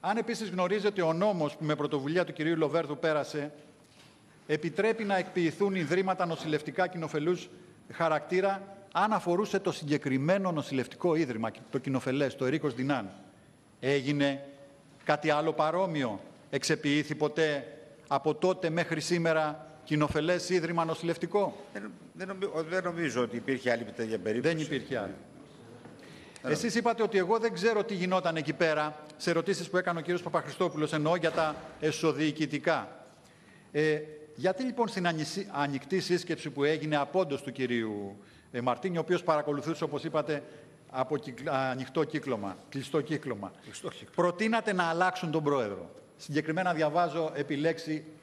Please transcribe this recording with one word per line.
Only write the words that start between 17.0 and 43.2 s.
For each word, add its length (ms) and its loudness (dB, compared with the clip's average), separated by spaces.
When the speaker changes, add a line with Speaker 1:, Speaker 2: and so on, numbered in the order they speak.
Speaker 1:
ποτέ 640 0
από 260 2
τότε 360 2
μέχρι 300 0
σήμερα 680 2
κοινοφελές 640 2
ίδρυμα 360 2
νοσηλευτικό; 720 -2
Speaker 2:
Δεν, 180 -10
δεν 160 -10
νομι-, 160 -6
ο-, 80 0
δεν 220 -2
νομίζω 380 0
ότι 140 -2
υπήρχε 340 0
άλλη 140 2
τέτοια 340 -4
περίπτωση. 360 0
Speaker 1:
Δεν 100 -2
υπήρχε 340 -4
άλλη. 160 -6
Speaker 2:
Δεν 80 -2
Speaker 1:
Εσείς 120 0
Speaker 2:
νομίζω. 160 0
Speaker 1:
είπατε 240 2
ότι 160 2
εγώ 200 2
δεν 140 0
ξέρω 320 2
τι 100 -4
γινόταν 420 2
εκεί 160 -2
πέρα, 520 2
σε 140 -2
ερωτήσεις 400 0
που 60 0
έκανε 220 0
ο 40 -6
κύριος 200 -2
Παπαχριστόπουλος, 680 0
εννοώ 240 2
για 140 2
τα 240 0
εσωδιοικητικά. 1200 0
Ε, 260 2
γιατί 280 0
λοιπόν 260 -2
στην 180 -2
ανησύ-, 460 -2
ανοιχτή 480 0
σύσκεψη 500 -2
που 140 0
έγινε 320 2
απόντος 460 0
του 100 -8
κυρίου, 640 -2
ε, 80 -4
Μαρτίνη, 360 0
ο 40 0
οποίος 220 2
παρακολουθούσε, 640 0
όπως 200 -4
είπατε, 380 -2
από 260 -2
κυκλ-, 320 -8
ανοιχτό 560 0
κύκλωμα, 520 -4
κλειστό 320 -2
κύκλωμα, 520 -4